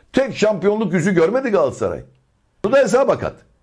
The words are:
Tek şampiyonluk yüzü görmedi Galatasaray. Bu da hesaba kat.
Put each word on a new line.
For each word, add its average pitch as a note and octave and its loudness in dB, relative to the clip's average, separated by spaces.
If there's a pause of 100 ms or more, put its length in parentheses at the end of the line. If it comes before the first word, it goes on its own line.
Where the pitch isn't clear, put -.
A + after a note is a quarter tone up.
(140)
Tek B3+ 0
şampiyonluk G#3 0
yüzü F#3 0
görmedi G#3 2
Galatasaray. A2+ -2 (640)
Bu G#3+ -2
da C4+ 4
hesaba A#3+ 2
kat. - -6 (280)